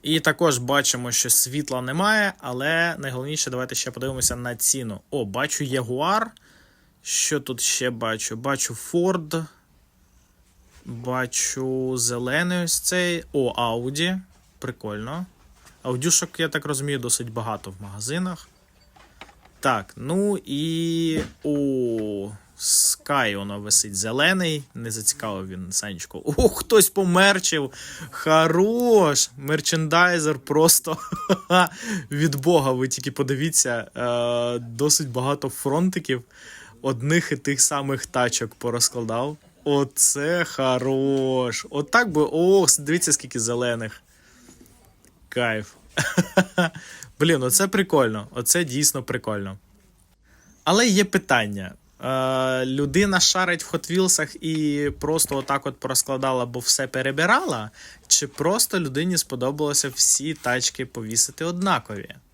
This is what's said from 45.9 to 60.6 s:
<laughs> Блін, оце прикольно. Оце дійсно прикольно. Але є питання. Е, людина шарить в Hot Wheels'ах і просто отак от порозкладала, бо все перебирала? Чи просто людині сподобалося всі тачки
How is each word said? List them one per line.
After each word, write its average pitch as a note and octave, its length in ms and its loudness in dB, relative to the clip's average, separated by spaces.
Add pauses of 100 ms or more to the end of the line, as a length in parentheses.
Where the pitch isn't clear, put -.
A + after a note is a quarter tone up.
<laughs> - 720 -4
Блін, D#3 240 4
оце F#3+ 240 2
прикольно. C3+ 640 2
Оце B2+ 320 0
дійсно C#3 400 0
прикольно. G2+ 540 -6 (1080)
Але G#3+ 240 4
є G3+ 180 4
питання. G#2 680 0 (300)
Е, C3 640 0
людина C#3+ 540 2
шарить F3 440 2
в - 120 -8
Hot D#3+ 160 -6
Wheels'ах F3 440 2
і D3+ 560 0
просто D3+ 460 -2
отак C#3 280 -2
от C3+ 140 -6
порозкладала, C3 680 -2
бо B2 140 -8
все B2+ 280 0
перебирала? C#3 840 0 (360)
Чи - 200 2
просто F3+ 520 0
людині D#3+ 380 0
сподобалося C#3 720 0
всі C#3+ 440 0
тачки B2+ 520 -2